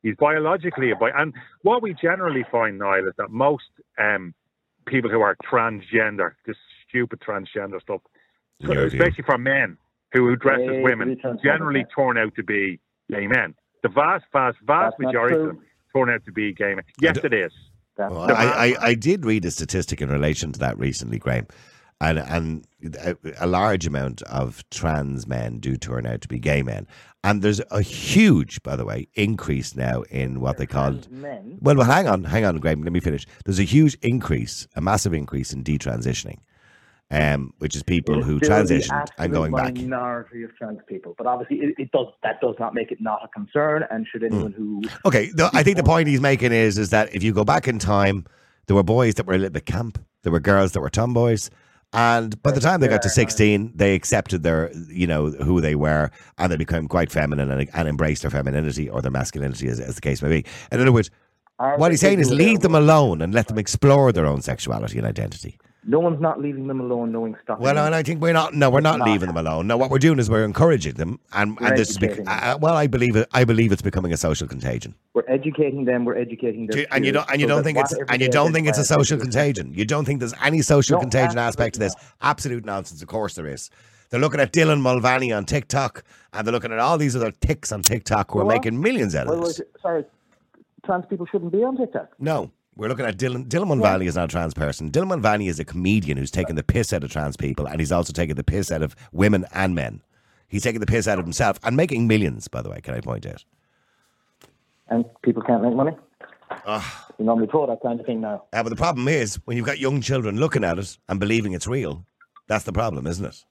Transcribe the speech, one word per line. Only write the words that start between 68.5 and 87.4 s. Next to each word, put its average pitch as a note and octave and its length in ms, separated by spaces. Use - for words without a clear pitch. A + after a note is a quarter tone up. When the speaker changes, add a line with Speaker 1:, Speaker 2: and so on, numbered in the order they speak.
Speaker 2:
no, C#3+ 160
we're C3 100
not D#3 200
Speaker 3:
Not. A#2 80
Speaker 2:
leaving F#2+ 180
them E2+ 100
alone. D#2+ 300
No, A#2 100
what C3 140
we're C3+ 80
doing D3 220
is G#2+ 100
we're A2 140
encouraging G#2 500
them, E2 240
and, G#2 260
Speaker 3:
We're A#2+ 80
Speaker 2:
and C3 100
this A2 140
is G2 80
bec-, G2+ 120
Speaker 3:
educating G2+ 160
them. A#2+ 280
Speaker 2:
uh, D3 60
well, D#3+ 160
I D3+ 100
believe A#2+ 300
it, A2+ 160
I B2+ 100
believe A2+ 300
it's F#2+ 100
becoming F#2 300
a D#2 40
social D2+ 300
contagion. B1+ 480
Speaker 3:
We're A2+ 140
educating C#3 580
them. B2 200
We're A#2 140
educating A#2 500
their A2 60
Speaker 2:
Do C#3+ 80
you, D3+ 100
and C3+ 120
you C3+ 60
Speaker 3:
peers C#3+ 140
Speaker 2:
don't, C#3+ 80
and C#3+ 80
you C#3+ 60
Speaker 3:
so - 20
Speaker 2:
don't C#3+ 80
Speaker 3:
that D3 80
Speaker 2:
think D3+ 140
it's, C#3 160
Speaker 3:
whatever B2+ 180
Speaker 2:
and B2+ 100
you C3 60
Speaker 3:
they B2 40
Speaker 2:
don't D3 200
think D#3 160
it's C#3 100
a D3 40
Speaker 3:
identify D#3 180
as C3 80
Speaker 2:
social D#3 80
Speaker 3:
is A2+ 80
Speaker 2:
contagion? B2 500
You G2+ 100
don't D3 200
think C3+ 160
there's A#2 200
any D3 220
social C#3+ 360
Speaker 3:
No, - 20
Speaker 2:
contagion A#2+ 380
aspect A#2 360
to G#2+ 100
Speaker 3:
absolutely - 200
Speaker 2:
this? - 160
Absolute B2 440
nonsense. F#2+ 380
Of E2 60
course G#2+ 260
there D#2 140
is. C2+ 200
They're B2 100
looking D3 180
at C3+ 140
Dylan D#3 300
Mulvaney B2+ 500
on G2+ 140
TikTok, - 580
and G#2 140
they're A2+ 60
looking A#2 180
at A2 80
all C#3+ 180
these C#3+ 200
other A2+ 160
ticks - 400